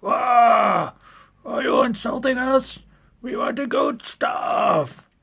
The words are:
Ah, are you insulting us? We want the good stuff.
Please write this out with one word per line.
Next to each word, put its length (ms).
Ah, 880
are 180
you 180
insulting 560
us? 420
We 140
want 200
the 100
good 400
stuff. 1000